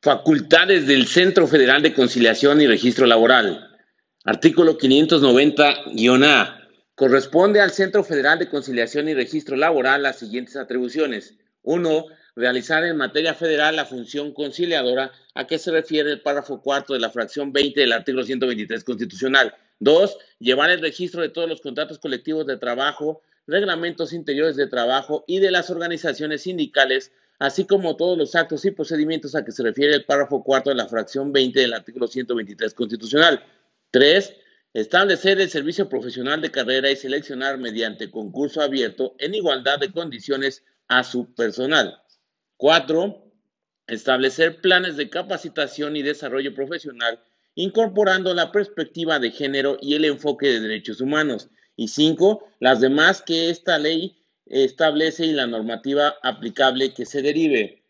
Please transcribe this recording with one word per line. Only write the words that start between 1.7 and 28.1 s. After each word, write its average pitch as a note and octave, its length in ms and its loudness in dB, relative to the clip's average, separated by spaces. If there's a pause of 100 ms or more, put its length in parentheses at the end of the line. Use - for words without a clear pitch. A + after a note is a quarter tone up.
de B2+ 100 4
Conciliación B2 680 4
y C#3+ 80 6
Registro A#2 380 4
Laboral. A#2 680 4 (460)
Artículo D#3 560 4
quinientos D3 420 4
noventa C#3+ 640 4 (120)
guion B2 280 4
A. C#3 480 2 (240)
Corresponde C#3 680 4
al F#3+ 120 2
Centro G3 320 0
Federal D3+ 340 0
de E3+ 100 -4
Conciliación C#3 600 -4
y D#3 60 -2
Registro C3+ 420 -4
Laboral C#3 480 0
las C3 160 -4
siguientes A#2 340 -10
atribuciones. B2 840 -6 (260)
Uno, D#3+ 440 -2 (300)
realizar B2 480 -2
en E3+ 120 -4
materia D3+ 380 -2
federal D#3 400 0
la D3+ 100 -4
función C#3 480 -10
conciliadora C#3 760 -4 (240)
a - 140 -10
que D#3+ 100 -4
se E3 140 -6
refiere D#3 400 -2
el - 80 -6
párrafo C#3+ 420 -6
cuarto C#3 320 -4
de B2 60 -2
la A2+ 100 -4
fracción C#3 420 -6
veinte C#3+ 280 0
del B2+ 100 4
artículo B2+ 320 -2
ciento B2+ 240 -4
veintitrés A2 380 -4
constitucional. B2+ 680 -2 (260)
Dos, D#3+ 380 4 (200)
llevar C3 320 2
el E3+ 120 0
registro E3+ 380 -8
de D#3 100 -4
todos E3 180 -6
los D#3 120 -10
contratos D3 380 -10
colectivos D3+ 480 -6
de C3 120 -6
trabajo, C#3+ 640 -6 (260)
reglamentos E3+ 640 -4
interiores D3+ 420 -2
de C3+ 140 -2
trabajo C3 580 -2
y F#3 140 -2
de G3 100 4
las F3+ 180 -2
organizaciones D#3+ 720 -6
sindicales, C3+ 680 -2 (280)
así C#3 280 -2
como F3+ 300 0
todos F3 200 0